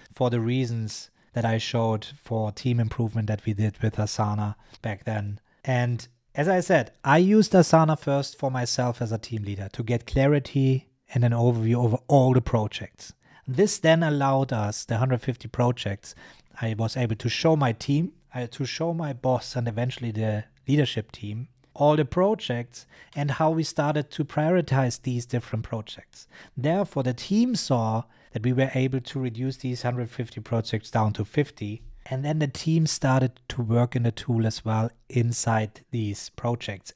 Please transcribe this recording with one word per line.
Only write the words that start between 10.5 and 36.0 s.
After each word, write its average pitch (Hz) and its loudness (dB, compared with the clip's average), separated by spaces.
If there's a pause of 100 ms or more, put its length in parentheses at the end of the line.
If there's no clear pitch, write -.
and 120 2
an 120 4
overview 117 4
over 117 2
all 131 6
the 123 6
projects. - -4 (340)
This 180 0
then 165 4
allowed 135 0
us, 107 -2
the 110 -2
hundred 127 0
fifty 120 -6
projects, 123 -2 (480)
I 113 -2
was 113 -4
able 117 -2
to - -4
show 160 2
my 135 2
team, 151 -2 (200)
I, 123 -6
to 131 -8
show 165 -4
my 156 -4
boss 127 -2
and 120 0
eventually 117 -4
the 107 -2 (240)
leadership 135 0
team 104 -10 (260)
all 151 4
the 151 2
projects 170 -2 (300)
and 143 -2
how 156 2
we 160 0
started 147 -2
to 151 -4
prioritize 147 0
these 123 -4
different 113 -4
projects. - -12 (280)
Therefore, 156 0
the 123 0
team 226 0
saw 113 0 (280)
that 110 -4
we 127 2
were 131 2
able 131 0
to 135 -8
reduce 127 -6
these 123 -6
hundred 123 -4
fifty - -8
projects 113 -4
down 107 2
to 107 -4
fifty. 110 -6 (240)
And 135 -4
then 156 0
the 147 0
team 160 0
started 131 0
to - -6
work 117 2
in 120 0
the 117 2
tool 113 0
as - -4
well 113 0 (180)
inside 117 0 (100)
these 104 -4